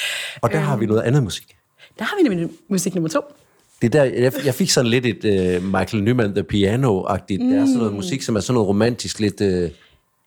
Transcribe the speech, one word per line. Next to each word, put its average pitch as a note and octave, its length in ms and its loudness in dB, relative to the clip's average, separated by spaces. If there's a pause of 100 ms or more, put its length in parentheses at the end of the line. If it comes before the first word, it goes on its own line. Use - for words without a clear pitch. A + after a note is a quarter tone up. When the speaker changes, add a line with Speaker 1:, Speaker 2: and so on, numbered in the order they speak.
(420)
Speaker 1:
Og A#2 100 0
der - 80 0
har G2 140 0
Speaker 2:
Øhm. A2 80 0
Speaker 1:
vi A2+ 40 0
noget G#2+ 160 2
andet C3+ 220 2
musik. - 320 -10 (440)
Speaker 2:
Der A3 60 -6
har G4+ 120 -6
vi F#4+ 120 4
nemlig E3+ 200 -2 (200)
musik F#3 260 -2
nummer D#3+ 140 -2
to. C#4+ 120 -2 (600)
Speaker 1:
Det A#2 120 2
der, D3 100 6
jeg, B2 300 2 (120)
jeg B2+ 100 0
fik F3+ 140 0
sådan A#2+ 220 2
lidt B2 140 2
et, G#2 200 -2
øh, F#2 380 2
Michael G2 400 -2
Nyman, A#2 320 2
The G2+ 80 0
Piano-agtigt. G2+ 960 0
Det B3+ 160 0
er C#4 80 2
sådan C4+ 120 4
noget A3+ 140 0
Speaker 2:
Mm. - 40 -6
Speaker 1:
musik, F3+ 260 -6
som A2+ 140 -4
er G#2 40 0
sådan G#2 140 -2
noget A2 140 2
romantisk, G#2+ 520 0
lidt, G#2 220 -2
øh, F2+ 280 0 (580)